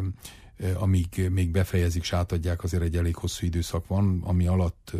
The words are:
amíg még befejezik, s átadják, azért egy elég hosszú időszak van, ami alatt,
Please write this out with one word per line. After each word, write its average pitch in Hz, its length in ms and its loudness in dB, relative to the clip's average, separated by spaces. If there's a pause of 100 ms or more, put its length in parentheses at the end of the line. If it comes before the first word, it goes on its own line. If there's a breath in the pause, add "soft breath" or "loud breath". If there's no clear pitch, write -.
(800 loud breath)
amíg 92 520 2
még 92 200 2
befejezik, 87 520 2
s - 100 -6
átadják, 87 500 -2
azért 85 200 0
egy 82 140 0
elég 85 180 0
hosszú - 300 -6
időszak 85 420 -2
van, 95 360 2
ami 90 240 2
alatt, 90 520 0